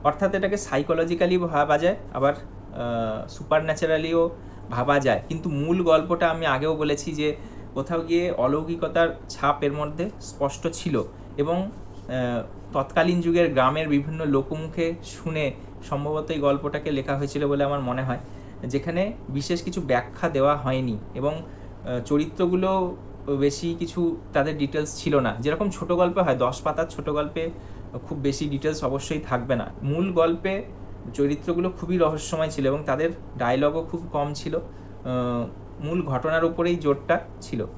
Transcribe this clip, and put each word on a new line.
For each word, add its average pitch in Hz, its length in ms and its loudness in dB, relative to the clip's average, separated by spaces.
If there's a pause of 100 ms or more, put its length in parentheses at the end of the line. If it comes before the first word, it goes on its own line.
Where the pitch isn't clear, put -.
অর্থাৎ 185 320 2
এটাকে 196 220 2
psychologically 170 800 2
ভাবা 151 400 2
যায়, 175 180 4 (180)
আবার, 180 200 2
আহ, 113 920 -4
সুপারন্যাচারালিও 160 1000 2 (400)
ভাবা 127 300 4
যায়। 127 280 4
কিন্তু 160 220 -4
মূল 165 340 2
গল্পটা 170 460 6
আমি 160 160 -2
আগেও 147 300 2
বলেছি 147 380 0
যে 147 220 0 (380)
কোথাও 165 280 -2
গিয়ে 170 300 2
অলৌকিকতার 165 880 2 (100)
ছাপ - 340 0
এর 143 100 2
মধ্যে 151 360 -2 (120)
স্পষ্ট - 460 -4
ছিল 143 360 0 (340)
এবং, 170 260 2
আহ, 127 800 -4 (300)
তৎকালীন 165 480 4
যুগের 165 320 4
গ্রামের 139 340 4
বিভিন্ন 151 380 0
লোকমুখে 156 680 0 (100)
শুনে 156 480 -4 (380)
সম্ভবত 151 420 -2
এই 151 80 -2
গল্পটাকে 143 520 2
লেখা 139 260 0
হয়েছিল 143 300 0
বলে 143 160 4
আমার 143 180 0
মনে 127 220 -2
হয়, 127 160 -2 (480)
যেখানে 165 460 0 (160)
বিশেষ 143 340 -2
কিছু 180 180 -4
ব্যাখ্যা 131 480 0
দেওয়া 143 260 4
হয়নি 131 420 0 (180)
এবং, 143 200 0
আহ, - 680 -8
চরিত্রগুলো 180 880 2 (440)
বেশি 143 400 2
কিছু 170 380 0 (160)
তাদের 147 240 2
details 147 400 -2
ছিল 143 220 4
না। 113 200 2
যেরকম 151 300 2
ছোট 180 220 -4
গল্পে 180 300 4
হয়, 147 140 4
দশ 123 260 0
পাতার 160 240 0
ছোট 151 240 -6
গল্পে 151 400 -2 (540)
খুব 151 140 -6
বেশি 139 320 0
details 147 340 -2
অবশ্যই 139 360 -2
থাকবে 123 360 0
না। - 160 -4 (120)
মূল 170 300 0
গল্পে 170 500 2 (500)
চরিত্রগুলো 170 560 0
খুবই 180 280 -2
রহস্যময় 156 520 2
ছিল 135 180 0
এবং 143 180 0
তাদের 151 240 2 (280)
ডায়লগও 143 460 2
খুব 165 280 -6
কম 147 220 -2
ছিল। 151 220 -4
আহ, 123 920 -4 (320)
মূল 160 260 -2
ঘটনার 156 380 2
উপরেই 170 320 2
জোরটা 151 440 2 (220)
ছিল। 110 240 -4 (120)